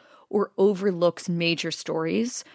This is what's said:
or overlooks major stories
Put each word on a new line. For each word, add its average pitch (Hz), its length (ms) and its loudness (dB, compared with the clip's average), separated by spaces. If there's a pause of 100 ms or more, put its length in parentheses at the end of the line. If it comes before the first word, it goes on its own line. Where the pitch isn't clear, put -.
(300)
or 202 280 -2
overlooks 185 720 2
major 170 420 0
stories 165 720 -4 (120)